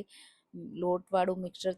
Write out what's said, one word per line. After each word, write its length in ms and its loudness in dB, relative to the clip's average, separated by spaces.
લોટવાળું 680 2
મિક્સર 340 -2